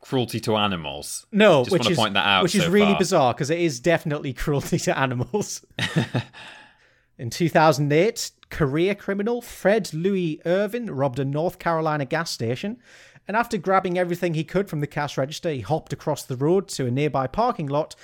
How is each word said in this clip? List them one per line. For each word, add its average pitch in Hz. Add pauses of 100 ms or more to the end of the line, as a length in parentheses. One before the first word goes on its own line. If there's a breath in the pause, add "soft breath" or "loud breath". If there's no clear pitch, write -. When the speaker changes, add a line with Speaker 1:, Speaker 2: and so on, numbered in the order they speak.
Speaker 1:
cruelty 120
to 110
animals. 82
Speaker 2:
No, 190
Speaker 1:
Just 123
Speaker 2:
which 170
Speaker 1:
wanna 196
Speaker 2:
is, 151
Speaker 1:
point 104
that 98
out 98
Speaker 2:
which 175
is 202
Speaker 1:
so 175
Speaker 2:
really 208
Speaker 1:
far. -
Speaker 2:
bizarre 160
'cause 139
it 170
is 147
definitely 151
<laughs> -
cruelty 151
to 180
animals. 127 (140)
Speaker 1:
<laughs> -
Speaker 2:
In 117
two 165
thousand 147
eight, 175 (180)
career 160
criminal 202
Fred -
Louis 170
Irvin 208
robbed 135
a 139
North 151
Carolina 160
gas 165
station, 131 (500 soft breath)
and 202
after 233
grabbing 185
everything 175
he 156
could 196
from 151
the 147
cash 147
register, 151
he 131
hopped 143
across -
the 131
road 165
to 135
a 120
nearby 135
parking 214
lot 143